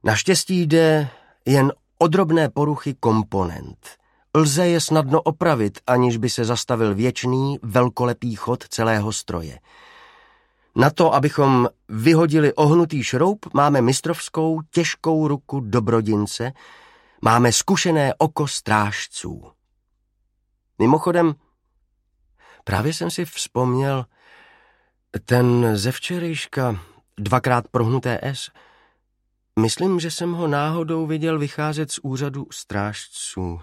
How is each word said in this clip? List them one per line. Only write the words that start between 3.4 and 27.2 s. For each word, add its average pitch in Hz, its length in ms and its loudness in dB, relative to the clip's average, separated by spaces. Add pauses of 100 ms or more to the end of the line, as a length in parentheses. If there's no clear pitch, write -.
Lze 156 320 2
je 170 140 2
snadno 151 400 2
opravit, 151 680 0
aniž 123 300 2
by 113 120 -2
se 120 160 -2
zastavil 113 500 0
věčný, 127 680 -2
velkolepý 120 720 0
chod 123 340 -6
celého 110 440 0
stroje. 82 460 -10 (1160)
Na 135 140 4
to, 160 240 2
abychom 135 560 2 (200)
vyhodili 151 640 4
ohnutý 156 500 2
šroub, 180 500 -2
máme 143 280 4
mistrovskou, 160 800 -2 (100)
těžkou 156 560 0
ruku 139 320 -4
dobrodince, 110 920 0 (680)
máme 117 300 4
zkušené 160 680 0
oko 156 300 -2
strážců. - 960 -4 (1400)
Mimochodem, 160 560 2 (1300)
právě 107 300 -2
jsem 170 180 -6
si 175 140 -6
vzpomněl, 127 800 -2 (1200)
ten 120 520 2
ze 107 140 -4
včerejška 147 880 -6 (380)
dvakrát 120 500 0